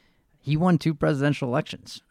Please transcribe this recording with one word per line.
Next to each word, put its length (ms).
he 180
won 220
two 160
presidential 520
elections, 640